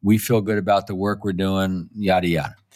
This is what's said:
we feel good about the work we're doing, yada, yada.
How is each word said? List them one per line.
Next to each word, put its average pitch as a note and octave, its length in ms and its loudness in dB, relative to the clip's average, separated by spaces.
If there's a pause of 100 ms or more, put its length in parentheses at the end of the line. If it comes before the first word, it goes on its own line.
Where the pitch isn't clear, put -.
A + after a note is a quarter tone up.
we G#2+ 160 4
feel A2 240 0
good G#2 160 -2
about G2 300 0
the G2 80 -8
work G2+ 280 -4
we're G2+ 80 -2
doing, F#2+ 640 -2
yada, F#2 320 0
yada. D#2 280 -2 (200)